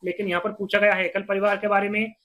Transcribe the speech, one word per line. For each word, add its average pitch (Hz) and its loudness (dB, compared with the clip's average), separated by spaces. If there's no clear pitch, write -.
लेकिन 180 -4
यहाँ 175 0
पर 208 -4
पूछा 202 -2
गया 208 6
है 185 0
एकल 196 -4
परिवार 202 0
के 208 -2
बारे 202 2
में, 214 -2